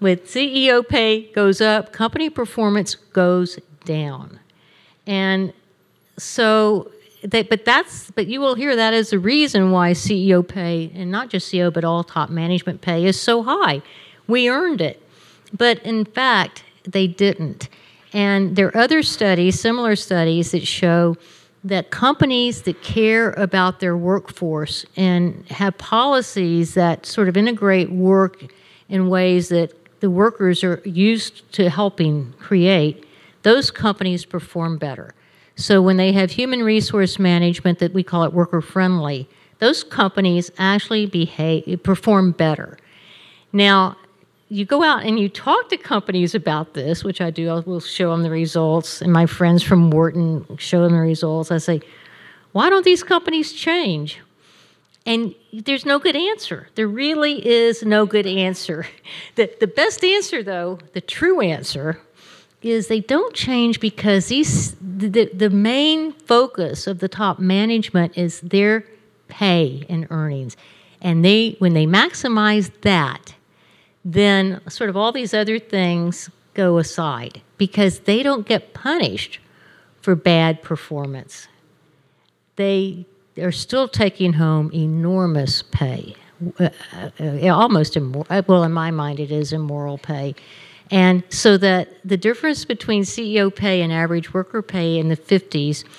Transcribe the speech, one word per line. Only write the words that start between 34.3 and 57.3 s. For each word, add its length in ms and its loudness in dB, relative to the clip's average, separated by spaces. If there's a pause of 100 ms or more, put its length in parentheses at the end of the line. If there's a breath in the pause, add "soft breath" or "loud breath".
better. 360 -10 (460 soft breath)
So 220 4
when 160 4
they 140 4
have 180 2
human 320 -2
resource 560 0
management 640 2
that 120 0
we 120 -2
call 200 0
it 80 0
worker 300 0
friendly, 640 -2 (300 soft breath)
those 260 0
companies 760 0
actually 480 0
behave, 760 -2
perform 500 2
better. 460 -2 (760 loud breath)
Now, 460 4 (520)
you 160 -4
go 180 2
out 200 2
and 160 0
you 100 0
talk 400 -2
to 80 -2
companies 580 -2
about 400 -4
this, 280 -4
which 180 -6
I 100 -4
do, 180 -4
I 120 -2
will 180 -8
show 320 -4
them 100 0
the 80 -2
results, 720 -2
and 100 0
my 140 6
friends 380 2
from 260 4
Wharton 560 0 (120)
show 260 0
them 100 4
the 60 2
results. 520 -2
I 60 0
say, 240 -2 (720 loud breath)
"Why 180 2
don't 160 4
these 180 4
companies 480 -2
change?" 680 -4 (880 soft breath)
And 260 -2 (180)
there's 340 -6
no 120 2
good 180 0
answer. 600 -6
There 120 -2
really 580 -2